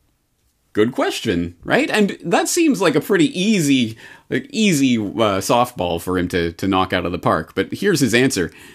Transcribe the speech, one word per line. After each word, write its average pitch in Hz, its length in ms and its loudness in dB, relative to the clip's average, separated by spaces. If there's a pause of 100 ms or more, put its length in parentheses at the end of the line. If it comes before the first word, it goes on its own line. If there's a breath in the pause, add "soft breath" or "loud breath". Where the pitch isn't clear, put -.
(720)
Good 110 180 2
question, 87 720 -4
right? 208 260 0
And - 340 0
that 302 240 0
seems 302 320 0
like 170 140 2
a 156 80 2
pretty 175 260 2 (120)
easy, 143 580 2 (320 loud breath)
like, 127 220 -4
easy, 139 480 2
uh, 98 420 0
softball 92 580 0
for 92 200 -2
him 90 80 0
to, 85 240 -2
to - 160 -6
knock 95 260 0
out 87 140 -2
of 90 40 -4
the 90 60 -6
park. 85 380 -2
But - 180 -4
here's 190 280 0
his 113 120 2
answer. 120 380 0 (240 loud breath)